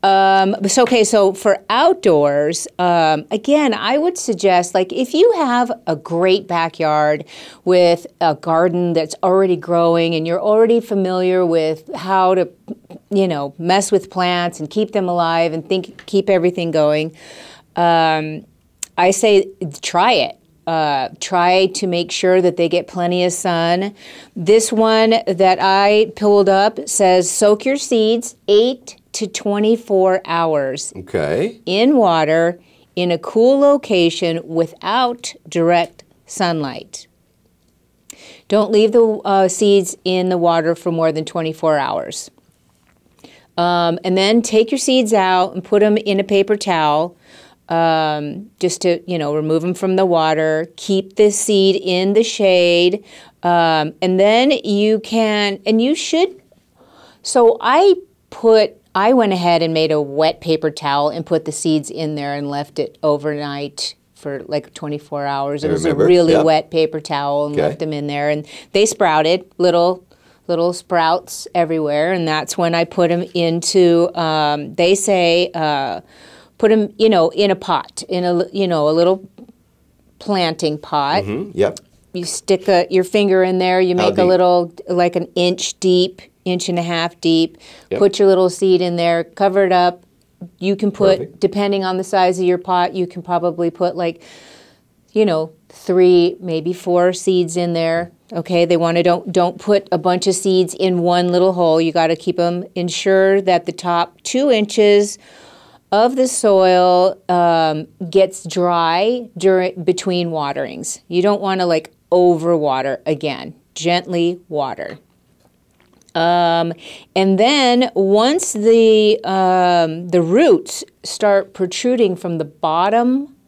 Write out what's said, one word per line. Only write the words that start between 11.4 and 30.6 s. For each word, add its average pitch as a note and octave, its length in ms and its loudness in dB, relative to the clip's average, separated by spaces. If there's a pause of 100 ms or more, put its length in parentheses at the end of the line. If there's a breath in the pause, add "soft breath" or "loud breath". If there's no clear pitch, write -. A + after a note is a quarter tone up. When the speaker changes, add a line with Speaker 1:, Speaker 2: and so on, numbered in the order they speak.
Speaker 1:
with D#3+ 480 -2
how F#3 400 0
to, F#3 120 0 (640)
you G3 180 0
know, C#3+ 300 -6
mess F#3 340 0
with F#3+ 200 -2
plants F3 480 -2
and D3+ 100 -10
keep G#3+ 220 -4
them F#3+ 180 -2
alive E3 420 0
and D#3+ 160 -10
think, - 380 -8
keep G3 240 0
everything F3 400 0
going, D#3 420 0 (640 loud breath)
um, D#3+ 680 0 (500)
I F3+ 140 2
say G3 400 2 (320)
try F#3+ 320 0
it. C#3+ 240 -2 (280)
Uh, D3+ 440 -2 (100)
try F3+ 460 2
to F#3 220 -4
make F3 220 -4
sure F#3 320 0
that F3 140 0
they E3+ 140 0
get E3+ 180 -4
plenty F3+ 380 -2
of F3+ 80 -2
sun. F3 600 -2 (400 loud breath)
This G#3 380 2
one A3 440 2 (120)
that F#3 320 2
I G3+ 560 2
pulled G3+ 320 4
up G3 400 0
says, F#3 420 2
"Soak G#3 360 2
your C4 100 0
seeds A#3 600 -2 (120)
eight A#3 480 0 (160)
to G#3+ 160 -8
twenty-four G3+ 960 0
hours D#3 720 -4